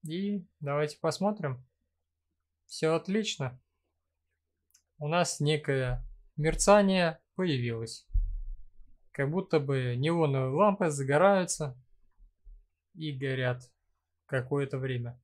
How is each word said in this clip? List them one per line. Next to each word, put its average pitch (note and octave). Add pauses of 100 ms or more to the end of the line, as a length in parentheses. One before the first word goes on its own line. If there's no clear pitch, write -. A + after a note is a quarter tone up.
И F#3+ (140)
давайте D3
посмотрим. E3 (1000)
Всё D#3+
отлично. E3 (1400)
У D3
нас E3+
некое C#3 (300)
мерцание F3+ (140)
появилось. A#2+ (1040)
Как C#3
будто E3+
бы C3
неоновые C3+
лампы F#3+
загораются D3 (1160)
и D#3
горят C3 (560)
какое-то C3+
время. B2